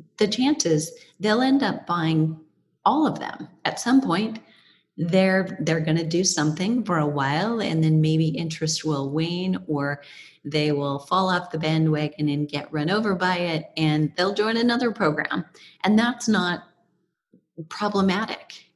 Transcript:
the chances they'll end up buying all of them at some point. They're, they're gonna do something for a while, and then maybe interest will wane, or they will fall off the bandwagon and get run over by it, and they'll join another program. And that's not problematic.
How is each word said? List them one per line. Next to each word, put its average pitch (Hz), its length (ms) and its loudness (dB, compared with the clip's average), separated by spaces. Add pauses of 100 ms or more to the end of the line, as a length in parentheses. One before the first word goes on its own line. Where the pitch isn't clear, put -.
(180)
the 214 100 2
chances 220 640 0 (300)
they'll 214 200 2
end 269 220 4
up - 240 -4
buying 160 500 0 (460)
all 277 240 4
of - 120 -2
them - 280 -10 (160)
at - 160 -4
some 262 220 4
point. 220 380 -2 (580)
They're, 190 640 2
they're 160 200 0
gonna 160 240 0
do 175 200 0
something 185 580 0
for 180 140 0
a 151 100 0
while, 151 540 -2
and 160 220 0
then 156 180 4
maybe 160 260 2
interest 160 580 -4
will 139 260 -2
wane, 175 460 -2 (100)
or 143 340 -4 (440)
they 151 280 0
will 143 260 -2
fall 185 300 0
off 180 220 -2
the 160 60 -6
bandwagon 156 720 0
and 147 180 -2
get 143 240 -8
run 151 180 -2
over 208 260 0
by 180 220 0
it, 165 400 -4
and 151 380 2
they'll 190 180 2
join 220 240 0
another 240 340 2
program. 156 520 0 (400)
And 208 160 4
that's 240 280 0
not 180 360 0 (1080)
problematic. 202 960 -2 (100)